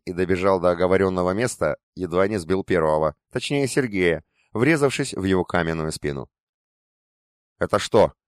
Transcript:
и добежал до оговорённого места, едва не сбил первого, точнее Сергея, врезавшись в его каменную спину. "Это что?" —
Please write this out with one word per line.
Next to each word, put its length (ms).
и 80
добежал 480
до 100
оговорённого 600
места, 440
едва 340
не 80
сбил 260
первого, 540
точнее 340
Сергея, 560
врезавшись 580
в 120
его 180
каменную 480
спину. 380
"Это 180
что?" — 360